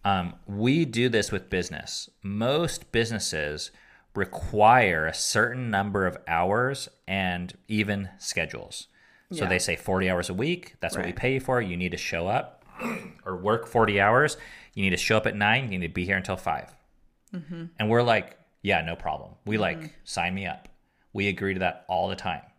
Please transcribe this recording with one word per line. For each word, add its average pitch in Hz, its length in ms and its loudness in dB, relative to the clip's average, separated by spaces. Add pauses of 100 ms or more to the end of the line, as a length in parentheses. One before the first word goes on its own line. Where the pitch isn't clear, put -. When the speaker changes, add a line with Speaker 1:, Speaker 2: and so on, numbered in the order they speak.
Speaker 1:
Um, 92 320 0 (120)
we 123 380 2
do 120 240 0
this 110 220 2
with 95 180 -6
business. - 600 -4 (120)
Most 117 720 -2
businesses 92 800 -2 (420)
require 104 920 4
a 80 60 -2
certain 120 560 0
number 101 360 2
of 87 120 -2 (100)
hours 101 600 0 (200)
and 90 480 -2 (120)
even 101 500 2
schedules. - 720 -6 (440)
So - 120 -4
Speaker 2:
Yeah. 90 60 0
Speaker 1:
they 92 100 4
say 85 160 0
forty 95 340 0
hours 87 200 0
a 92 40 -4
week. 160 460 -4
That's - 160 -4
what 98 100 -2
we 90 60 -6
Speaker 2:
Right. - 80 -8
Speaker 1:
pay 131 140 0
you 131 60 0
for. 127 220 0
You 90 140 -4
need 90 160 -2
to - 60 -6
show 85 300 -4
up - 360 -4 (160)
<clears throat> - 460 -10
or 92 100 -6
work 107 320 0
forty 107 320 4
hours. 123 380 4 (360)
You 101 100 -4
need 95 80 4
to 87 60 2
show 110 200 2
up 107 80 0
at 101 100 -2
nine. 110 360 2
You 92 80 -4
need 85 80 -4
to 80 60 -8
be 90 120 -2
here 98 120 0
until 92 200 -4
five. - 380 -6 (580)
Speaker 2:
Mm-hmm. 170 320 -10 (140)
Speaker 1:
And 107 100 0
we're 117 140 6
like, 113 340 2 (240)
"Yeah, 95 200 2
no 85 140 -6
problem." - 400 -8 (100)
We, 107 120 -2
like, 85 220 0
Speaker 2:
Mm-hmm. 80 80 -14 (160)
Speaker 1:
"Sign 90 320 -4
me 98 100 -6
up." - 240 -10 (440)
We 101 140 0
agree 98 260 -2
to 95 60 -4
that 87 280 -2
all 90 200 0
the 92 80 -4
time 82 280 -6 (160)